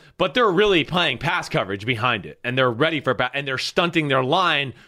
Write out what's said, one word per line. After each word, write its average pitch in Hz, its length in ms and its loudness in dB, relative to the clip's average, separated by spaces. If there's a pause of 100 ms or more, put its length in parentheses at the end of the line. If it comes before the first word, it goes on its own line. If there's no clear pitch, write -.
(200)
But 185 160 0
they're 233 160 4
really 180 320 4
playing 147 340 -2
pass 170 320 -4
coverage 101 380 -2
behind 113 400 -2
it, 73 160 -18
and 123 120 -4
they're 127 160 4
ready 147 300 0
for 127 140 0
pa-, 127 180 -2
and 139 140 -4
they're 131 100 -2
stunting 165 520 0
their 131 140 2
line 147 500 0 (140)